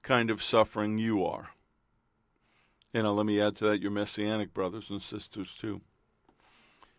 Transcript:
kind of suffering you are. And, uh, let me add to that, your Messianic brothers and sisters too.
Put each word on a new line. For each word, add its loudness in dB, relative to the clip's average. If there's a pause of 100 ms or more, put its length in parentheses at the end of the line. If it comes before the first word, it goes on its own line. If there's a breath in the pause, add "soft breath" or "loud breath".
kind 4
of 0
suffering 4
you 2
are. -6 (1400)
And, 2
uh, 4
let 2
me 2
add 2
to -2
that, 2
your -4
Messianic -4
brothers -6
and -8
sisters -12
too. -8 (1160 soft breath)